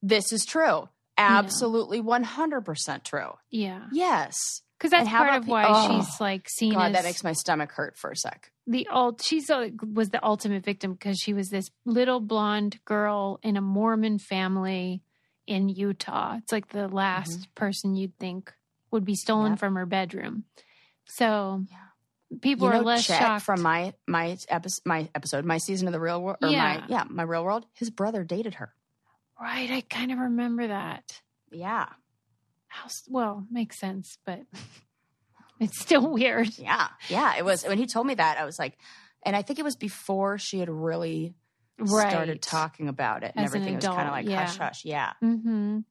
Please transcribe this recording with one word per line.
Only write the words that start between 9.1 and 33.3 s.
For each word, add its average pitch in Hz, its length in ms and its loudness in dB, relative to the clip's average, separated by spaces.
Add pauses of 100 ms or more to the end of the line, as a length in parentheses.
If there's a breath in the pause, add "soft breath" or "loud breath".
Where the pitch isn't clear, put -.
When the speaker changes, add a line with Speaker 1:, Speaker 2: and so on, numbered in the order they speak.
Speaker 2:
she's 311 260 0
a, 247 220 2 (200)
was 214 180 2
the - 140 -2
ultimate 202 400 2
victim 196 320 -4
'cause 196 220 -2
she 208 160 -2
was 196 160 -2
this 196 180 -4 (160)
little 247 360 2
blonde 208 640 0
girl 208 580 0
in 214 140 2
a 202 40 2
Mormon 214 600 2
family 190 840 -2 (460)
in 196 200 2
Utah. 196 680 -2
It's, 226 160 -6
like, 208 160 -2
the 202 180 -4
last 185 540 -2
Speaker 1:
Mm-hmm. 190 160 -18
Speaker 2:
person 196 400 0
you'd 190 220 -4
think 185 360 -8 (380)
would 220 120 2
be 196 120 0
stolen 214 360 2
Speaker 1:
Yep. 208 60 0
Speaker 2:
from 196 160 0
her 185 120 -4
bedroom. 190 580 -4 (600 soft breath)
So 202 640 0
Speaker 1:
Yeah. - 720 -20
Speaker 2:
people 262 280 4
Speaker 1:
You 240 60 6
Speaker 2:
are 233 40 6
Speaker 1:
know 226 60 4
Speaker 2:
less 233 200 2
Speaker 1:
Chet 170 140 2
Speaker 2:
shocked. 214 280 4
Speaker 1:
from 185 160 2
my, 170 320 2 (120)
my 170 320 0 (100)
epi-, 170 360 -2
my 160 280 0
episode, 143 320 -4
my 165 140 0
season 185 300 -2
of 175 40 -2
The 170 80 -2
Real 170 220 -2
World, 190 180 -4
or - 100 2
Speaker 2:
Yeah. 156 320 2
Speaker 1:
my, - 60 -14
yeah, 233 220 0
My 170 140 -4
Real 165 200 -2
World, 214 280 -2
his 233 180 -6
brother 208 320 -2
dated 185 340 -4
her. 120 160 -12 (680)
Speaker 2:
Right, 247 320 -4
I 262 80 -2
kind 247 320 -4
of 254 60 -4
remember 240 500 0
that. - 520 -8 (300)
Speaker 1:
Yeah. 180 380 -4 (840)
Speaker 2:
How - 140 -16
s-, - 240 -14
well, 208 420 -2